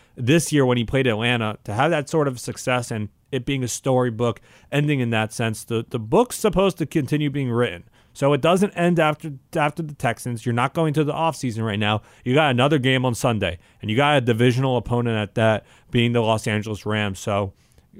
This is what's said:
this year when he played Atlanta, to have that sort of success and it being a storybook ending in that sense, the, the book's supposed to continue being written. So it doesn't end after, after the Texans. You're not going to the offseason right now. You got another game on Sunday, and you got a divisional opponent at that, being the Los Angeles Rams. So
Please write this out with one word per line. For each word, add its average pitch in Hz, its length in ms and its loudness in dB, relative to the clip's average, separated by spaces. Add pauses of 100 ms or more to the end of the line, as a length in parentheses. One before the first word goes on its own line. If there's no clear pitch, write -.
(160)
this 139 360 2
year 143 140 4
when 123 120 2
he 120 60 0
played 131 240 0
Atlanta, 113 560 0
to 104 100 -8
have 139 180 2
that 147 180 -2
sort 151 180 0
of 127 120 -6
success 123 520 -4
and 107 160 -6 (240)
it 127 140 -6
being 139 180 -2
a 120 40 -4
storybook 120 760 0 (300)
ending 147 280 0
in 117 120 0
that 110 200 0
sense, 113 320 -4
the, 117 260 -4
the 123 100 -6
book's 156 360 0
supposed 190 440 0
to 156 60 -2
continue 147 440 -2
being 135 200 -4
written. 113 360 -2 (300)
So 143 180 2
it 139 80 0
doesn't 185 300 2
end 175 280 2
after, 151 340 0 (220)
after 151 260 -2
the 147 140 -10
Texans. 117 500 -4
You're 120 80 0
not 120 220 0
going 160 180 0
to 156 100 0
the 143 100 -2
offseason 131 520 -4
right 104 140 -2
now. 107 240 0 (200)
You 127 120 0
got 151 160 4
another 139 260 4
game 131 280 2
on 120 100 0
Sunday, 101 420 -2 (240)
and 104 80 -6
you 110 80 0
got 147 200 4
a 131 40 4
divisional 123 560 2
opponent 120 400 -2
at 104 160 -4
that, 110 320 2 (240)
being 120 220 2
the 117 100 2
Los 110 240 2
Angeles 107 400 -4
Rams. 104 320 -2
So 101 360 -2 (460)